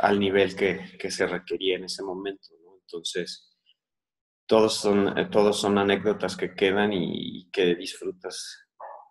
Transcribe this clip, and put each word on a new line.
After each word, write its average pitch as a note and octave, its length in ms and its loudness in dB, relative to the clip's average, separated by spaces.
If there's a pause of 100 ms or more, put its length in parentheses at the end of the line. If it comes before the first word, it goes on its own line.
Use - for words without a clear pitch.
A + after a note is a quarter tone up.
al G2+ 180 4
nivel G2 380 2
que, F#2 420 -2
que F#2+ 140 -6
se F#2+ 160 0
requería F2+ 480 -2
en F#2 80 -10
ese F#2 180 -10
momento, G2 460 -8 (160)
¿no? F#2 160 -20
Entonces, - 760 -10 (880)
todos A2 280 6
son, G2+ 420 2
eh, F2+ 140 0
todos G#2 300 4
son G2+ 180 2
anécdotas G2 580 0
que - 200 -6
quedan G#2 360 2
y, E2+ 500 -4
y - 100 -20
que F2 240 2
disfrutas - 920 -12 (440)